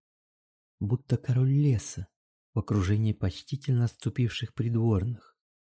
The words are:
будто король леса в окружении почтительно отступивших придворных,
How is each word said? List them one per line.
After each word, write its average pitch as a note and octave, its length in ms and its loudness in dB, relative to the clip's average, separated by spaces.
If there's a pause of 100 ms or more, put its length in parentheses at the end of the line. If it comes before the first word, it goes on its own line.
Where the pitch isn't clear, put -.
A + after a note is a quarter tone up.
(800)
будто A#2 380 0
король C3 340 0
леса C#3 560 0 (460)
в A2+ 60 -4
окружении G#2 540 0
почтительно A#2+ 720 -2
отступивших - 680 -4
придворных, A2+ 840 0 (320)